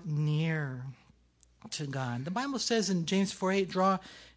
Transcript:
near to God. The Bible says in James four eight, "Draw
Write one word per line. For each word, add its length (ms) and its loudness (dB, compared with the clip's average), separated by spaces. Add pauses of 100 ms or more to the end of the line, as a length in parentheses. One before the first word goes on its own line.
near 840 0 (840)
to 180 -6
God. 360 -4
The 60 -6
Bible 300 -2
says 300 2
in 160 0
James 260 2
four 180 0
eight, 200 2
"Draw 280 4 (380)